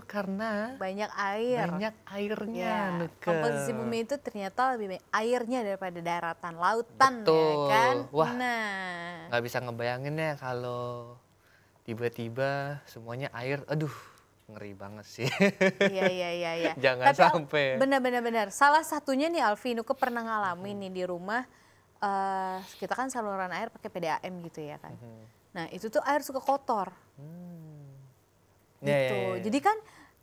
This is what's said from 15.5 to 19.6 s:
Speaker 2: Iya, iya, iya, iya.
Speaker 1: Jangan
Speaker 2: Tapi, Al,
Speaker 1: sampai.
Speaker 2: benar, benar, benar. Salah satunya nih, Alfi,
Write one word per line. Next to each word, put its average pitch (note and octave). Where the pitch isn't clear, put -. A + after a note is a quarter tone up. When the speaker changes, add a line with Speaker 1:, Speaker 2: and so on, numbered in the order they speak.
Speaker 2:
Iya, F#3+
iya, F3+
iya, E3+
iya. E3
Speaker 1:
Jangan B2+
Speaker 2:
Tapi, D#3
Al, F3
Speaker 1:
sampai. D3+
Speaker 2:
benar, C4+
benar, B3
benar. A3+
Salah D4+
satunya D4
nih, E4+
Alfi, A#3